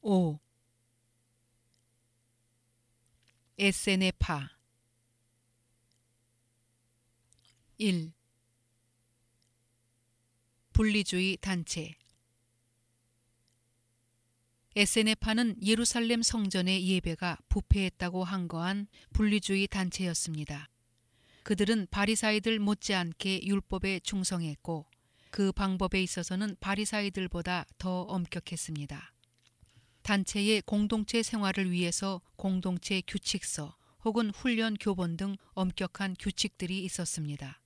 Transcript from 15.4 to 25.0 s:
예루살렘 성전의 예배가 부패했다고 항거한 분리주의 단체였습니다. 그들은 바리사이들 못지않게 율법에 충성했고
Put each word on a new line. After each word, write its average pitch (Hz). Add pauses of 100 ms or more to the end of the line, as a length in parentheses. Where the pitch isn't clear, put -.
예루살렘 233
성전의 190
예배가 175 (100)
부패했다고 185
항거한 180 (260)
분리주의 196
단체였습니다. 160 (760)
그들은 208
바리사이들 214
못지않게 190
율법에 190
충성했고 170 (440)